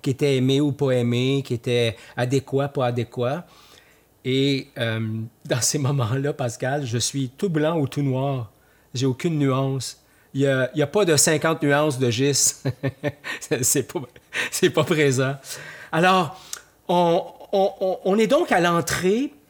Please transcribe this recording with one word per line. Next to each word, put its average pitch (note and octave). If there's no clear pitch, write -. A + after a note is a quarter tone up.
qui C#3+
était C3+
aimé C3+
ou D3
pas C3+
aimé, B2+
qui -
était A#2+
adéquat, C3+
pas B2+
adéquat. B2
Et, C3+
euh, A2+
dans C3
ces -
moments-là, C#3
Pascal, C3
je A#2+
suis C3
tout -
blanc D#3
ou C#3
tout D3
noir. C3
J'ai B2+
aucune D3+
nuance. C3+
Il C3+
y C#3
a, C3
il D3
y -
a C#3+
pas G#3
de D#3+
cinquante D#3+
nuances C#3+
de B2
Gis. C3+
<laughs> -
C'est B2+
pas, -
c'est -
pas D#3
présent. C#3
Alors, F3
on, F3
on, G3
on, F#3+
on G3
est A3
donc D4
à G3
l'entrée F3